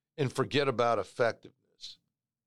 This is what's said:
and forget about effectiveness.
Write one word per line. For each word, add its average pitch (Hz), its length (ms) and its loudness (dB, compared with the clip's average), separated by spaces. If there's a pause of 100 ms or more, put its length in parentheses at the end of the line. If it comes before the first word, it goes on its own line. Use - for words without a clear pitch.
(160)
and 131 160 -2
forget 135 360 0
about 117 300 2
effectiveness. - 1000 -6 (480)